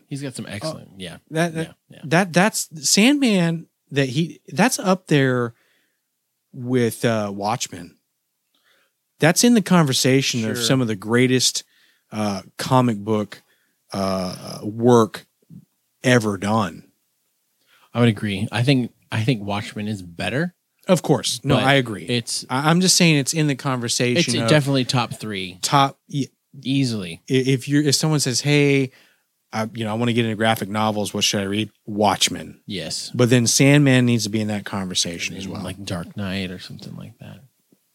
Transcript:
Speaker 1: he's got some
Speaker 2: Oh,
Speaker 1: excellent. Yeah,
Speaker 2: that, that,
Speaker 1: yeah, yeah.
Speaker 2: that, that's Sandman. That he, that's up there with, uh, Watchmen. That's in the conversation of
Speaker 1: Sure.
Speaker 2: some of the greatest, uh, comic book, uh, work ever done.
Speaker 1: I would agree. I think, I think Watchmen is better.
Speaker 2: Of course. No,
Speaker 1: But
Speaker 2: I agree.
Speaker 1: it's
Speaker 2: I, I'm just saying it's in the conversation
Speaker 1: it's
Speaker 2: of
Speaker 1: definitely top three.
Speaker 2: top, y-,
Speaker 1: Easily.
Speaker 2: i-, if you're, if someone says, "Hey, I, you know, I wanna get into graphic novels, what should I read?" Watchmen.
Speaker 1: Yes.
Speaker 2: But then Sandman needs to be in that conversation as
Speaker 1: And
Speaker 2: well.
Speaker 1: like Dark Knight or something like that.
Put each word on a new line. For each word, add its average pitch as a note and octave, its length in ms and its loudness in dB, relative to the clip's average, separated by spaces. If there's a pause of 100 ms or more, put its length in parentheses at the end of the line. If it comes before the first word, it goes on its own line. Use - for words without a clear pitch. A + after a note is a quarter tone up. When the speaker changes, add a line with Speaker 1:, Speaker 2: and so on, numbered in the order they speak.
Speaker 1:
he's C#3 140 -10
got C3+ 140 -12
some A2+ 120 -12
Speaker 2:
Oh, - 40 -14
Speaker 1:
excellent. G#2 480 -12
Yeah, F2 160 -14 (140)
Speaker 2:
that, E3 240 -2
that, D#3+ 120 -6
Speaker 1:
yeah, - 60 -16 (240)
yeah. - 80 -20
Speaker 2:
that, E3 280 0
that's - 360 0 (200)
Sandman. G3+ 800 2 (240)
That C3+ 200 0
he, D3+ 360 -4
that's F#3+ 320 0
up F#3+ 300 0
there B2+ 460 2 (1000)
with, B2 520 0
uh, A2 300 0
Watchmen. G2+ 600 -6 (1200)
That's E3 260 4
in A#3+ 100 6
the G#3+ 80 4
conversation C3 840 2
of A2 80 -4
Speaker 1:
Sure. A#2+ 80 -4
Speaker 2:
some C3 160 2
of B2 80 0
the A2 80 -2
greatest, A#2+ 680 2 (480)
uh, G#2 300 -4 (140)
comic B2 420 2
book, G#2 440 -4 (500)
uh, F#2+ 680 -6
work A2+ 640 4 (760)
ever A2 340 2
done. G2+ 480 -2 (1080)
Speaker 1:
I A#2 80 -2
would A#2+ 80 6
agree. G#2 440 -2
I G#2+ 100 0
think, B2+ 300 0 (200)
I A2+ 120 -2
think A#2 180 -2
Watchmen G#2 460 -6
is G#2 140 -6
better. G2 520 -6 (340)
Speaker 2:
Of - 140 2
course. - 420 0
No, B2 120 2
Speaker 1:
But G#2+ 80 2
Speaker 2:
I C3+ 100 4
agree. A2 300 -2
Speaker 1:
it's A#2+ 440 -4
Speaker 2:
I, C#3+ 220 0
I'm E3+ 100 2
just F#3 160 2
saying E3 200 4
it's C#3 180 0
in D#3 140 0
the C#3 60 0
conversation B2 800 0
Speaker 1:
it's C#3+ 80 0
Speaker 2:
of A2+ 60 0
Speaker 1:
definitely C#3 360 2
top A#2+ 300 -2
three. F#2+ 480 -8
Speaker 2:
top, C#3 360 2 (100)
y-, C3+ 180 -4 (360)
Speaker 1:
Easily. A2+ 680 -2
Speaker 2:
i-, - 20 -6
if C3 360 2
you're, C#3+ 140 2
if C#3+ 120 2
someone D#3 240 0
says, B2+ 220 -2
"Hey, C#3+ 500 2 (600)
I, A2 220 -4
you A2+ 100 -6
know, G#2+ 60 -4
I G#2 40 -4
wanna A#2 200 0
get A#2 100 2
into A2 120 -2
graphic A2 320 0
novels, G#2+ 460 -2
what G#2 80 -4
should G#2+ 180 0
I G2 40 -2
read?" G#2 260 -2 (160)
Watchmen. F#2+ 800 -2
Speaker 1:
Yes. F2 480 -8
Speaker 2:
But A#2+ 160 4
then A#2+ 160 4
Sandman C3+ 600 4
needs A#2 180 2
to G#2 60 -4
be A2 100 -2
in G#2+ 80 -2
that G#2 160 -6
conversation F2+ 720 -6
as F#2+ 80 -10
Speaker 1:
And F#2+ 100 -10
Speaker 2:
well. - 80 -8
Speaker 1:
like F#2 220 -10
Dark F2 320 -8
Knight F#2+ 340 -6
or F#2 80 -12
something - 380 -16
like G#2+ 220 -18
that. G2+ 220 -20 (540)